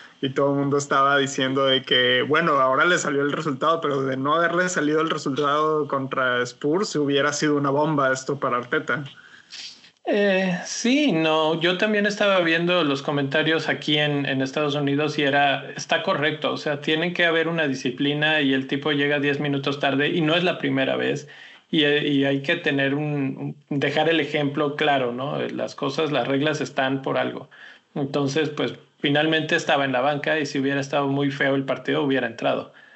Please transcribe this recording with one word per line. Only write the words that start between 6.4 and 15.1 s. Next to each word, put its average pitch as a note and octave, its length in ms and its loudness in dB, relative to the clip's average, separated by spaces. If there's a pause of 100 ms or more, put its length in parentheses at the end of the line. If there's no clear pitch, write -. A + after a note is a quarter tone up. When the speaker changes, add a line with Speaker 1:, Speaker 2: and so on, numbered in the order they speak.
Speaker 1:
Spurs, D#3 520 -2
hubiera C#3+ 380 2
sido D3 220 2
una C#3+ 140 0
bomba C#3+ 420 2
esto C3+ 280 -4
para A#2+ 180 -2
Arteta. C3 460 -4 (1080)
Speaker 2:
Eh, F#3+ 560 2
sí, C4+ 460 0
no, D#3+ 480 2
yo F3 180 0
también G#3 280 2
estaba G3+ 340 2
viendo E3+ 460 2
los C#3 160 0
comentarios D3+ 680 0
aquí D3+ 300 -2
en, D3 280 0
en C3+ 160 -2
Estados C#3 340 -2
Unidos D3 440 0